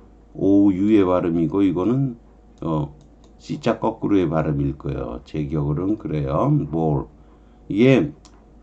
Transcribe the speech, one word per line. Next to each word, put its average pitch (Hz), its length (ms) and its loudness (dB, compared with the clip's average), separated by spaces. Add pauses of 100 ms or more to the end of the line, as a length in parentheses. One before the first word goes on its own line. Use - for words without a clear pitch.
(360)
오유의 101 720 4
발음이고 87 560 0
이거는, 113 560 0 (420)
어, 76 340 -4 (440)
C자 - 400 -4
거꾸로의 95 500 0
발음일 73 480 -2
거예요. 64 480 -8
제 76 220 -6
기억으로는 76 500 -2
그래요. 78 720 -2
볼. 78 360 0 (640)
이게 113 440 4 (500)